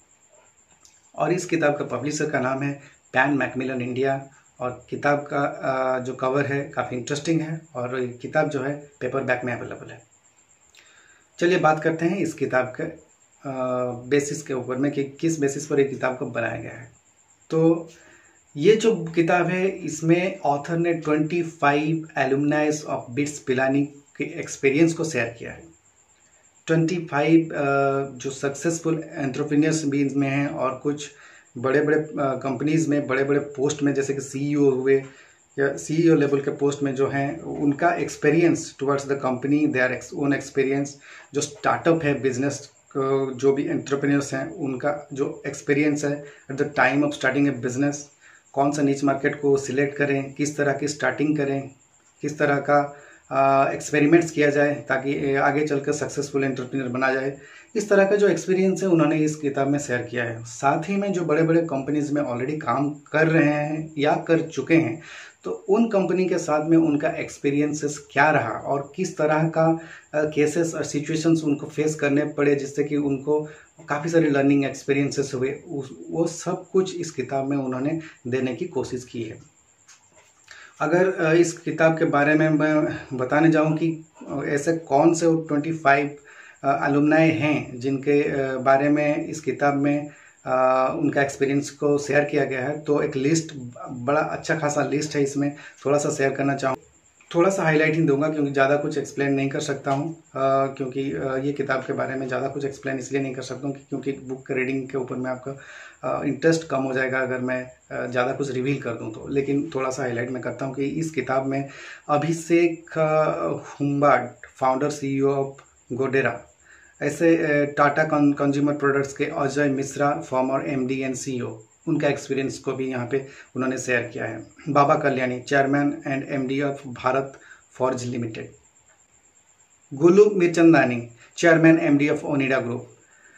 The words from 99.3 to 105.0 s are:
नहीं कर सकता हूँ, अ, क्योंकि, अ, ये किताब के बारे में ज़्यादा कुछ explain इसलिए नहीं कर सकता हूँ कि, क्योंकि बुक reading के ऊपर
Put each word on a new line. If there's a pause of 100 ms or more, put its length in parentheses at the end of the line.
नहीं
कर
सकता
हूँ,
अ, (440)
क्योंकि,
अ,
ये
किताब
के
बारे
में
ज़्यादा
कुछ
explain
इसलिए
नहीं
कर
सकता
हूँ
कि,
क्योंकि
बुक
reading
के
ऊपर